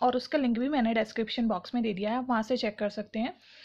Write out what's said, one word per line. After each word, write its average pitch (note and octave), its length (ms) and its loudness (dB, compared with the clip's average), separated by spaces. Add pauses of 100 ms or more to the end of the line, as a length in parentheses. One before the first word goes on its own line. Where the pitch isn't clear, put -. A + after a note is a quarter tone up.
और B3+ 140 4
उसका B3+ 220 0
लिंक A#3+ 220 2
भी B3+ 100 0
मैंने A#3+ 240 2
डिस्क्रिप्शन A3+ 540 0
बॉक्स F#3+ 260 -4
में A#3+ 100 0
दे A3 100 0
दिया G3+ 180 -2
है, A#3+ 80 0
वहाँ B3 240 0
से B3 140 0
चेक G#3+ 220 -2
कर G#3 100 0
सकते G#3 300 -8
हैं। C4+ 180 -4 (280)